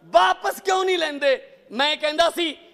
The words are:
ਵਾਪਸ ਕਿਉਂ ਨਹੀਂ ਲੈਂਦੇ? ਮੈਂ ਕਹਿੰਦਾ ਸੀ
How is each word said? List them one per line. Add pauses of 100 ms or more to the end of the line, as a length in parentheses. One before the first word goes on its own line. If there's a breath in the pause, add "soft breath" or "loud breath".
ਵਾਪਸ
ਕਿਉਂ
ਨਹੀਂ
ਲੈਂਦੇ? (120)
ਮੈਂ
ਕਹਿੰਦਾ
ਸੀ (220)